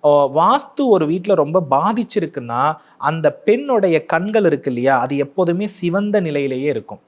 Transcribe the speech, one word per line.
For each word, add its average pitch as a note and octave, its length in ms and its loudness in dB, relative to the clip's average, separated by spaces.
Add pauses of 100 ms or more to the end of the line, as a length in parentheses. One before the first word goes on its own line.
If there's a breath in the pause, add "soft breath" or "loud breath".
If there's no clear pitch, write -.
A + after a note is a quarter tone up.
ஆ, D3 200 4
வாஸ்து G3+ 640 0
ஒரு F3+ 180 4
வீட்ல F#3 280 0
ரொம்ப E3 360 0
பாதிச்சிருக்குன்னா, D3+ 1040 -2 (220 soft breath)
அந்த D#3 340 0
பெண்ணுடைய G#3 720 2
கண்கள் G3+ 380 0
இருக்கு D3 260 0
இல்லையா, B2+ 280 0
அது B2+ 180 -2
எப்போதுமே F3 500 -2
சிவந்த G3+ 540 -2
நிலையிலேயே C#3+ 480 -4
இருக்கும். A2 400 -8